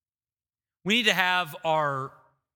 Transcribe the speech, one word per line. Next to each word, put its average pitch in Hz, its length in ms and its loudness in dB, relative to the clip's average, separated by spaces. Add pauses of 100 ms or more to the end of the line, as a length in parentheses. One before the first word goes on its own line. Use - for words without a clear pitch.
(840)
We 196 100 0
need 233 120 2
to 196 80 4
have 180 400 0 (100)
our 143 480 -2 (440)